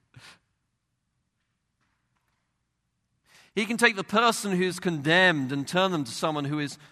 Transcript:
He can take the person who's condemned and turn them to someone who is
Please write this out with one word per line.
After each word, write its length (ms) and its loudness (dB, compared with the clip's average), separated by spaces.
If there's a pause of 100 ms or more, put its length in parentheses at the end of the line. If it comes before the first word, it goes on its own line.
(3500)
He 120 -2
can 100 -4
take 200 2
the 60 -6
person 500 0
who's 280 -2
condemned 720 2
and 160 -6
turn 240 0
them 120 -2
to 60 -10
someone 360 -4
who 120 -4
is 200 -8 (140)